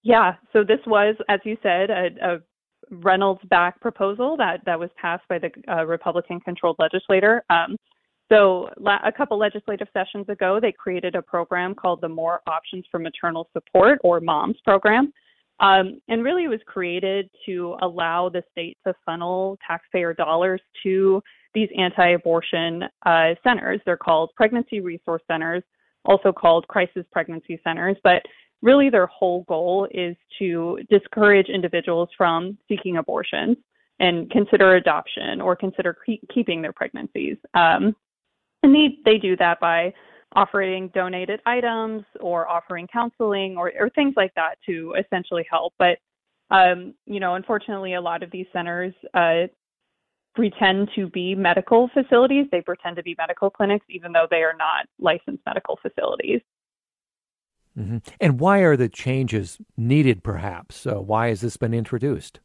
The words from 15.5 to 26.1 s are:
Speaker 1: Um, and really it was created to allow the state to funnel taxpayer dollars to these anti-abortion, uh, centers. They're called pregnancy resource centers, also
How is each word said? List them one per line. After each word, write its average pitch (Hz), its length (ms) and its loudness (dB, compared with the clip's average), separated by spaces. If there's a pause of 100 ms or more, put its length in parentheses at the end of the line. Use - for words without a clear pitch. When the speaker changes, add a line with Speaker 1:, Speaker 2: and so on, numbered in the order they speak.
Speaker 1:
Um, 190 480 4
and 226 160 -2
really 339 220 0
it - 20 -4
was 220 180 -4
created 190 640 -6 (160)
to 175 380 -8
allow 175 460 -2
the 175 200 -6
state 170 280 -12 (100)
to 180 80 -4 (100)
funnel 185 640 -6
taxpayer 170 480 -4
dollars 175 460 0 (200)
to 190 400 2 (320)
these 220 240 -2
anti-abortion, 175 1080 0 (200)
uh, 165 380 4
centers. 208 420 0
They're 175 120 0
called 165 380 0
pregnancy 226 440 -2
resource 170 480 -8
centers, 165 340 -4 (440)
also 196 260 4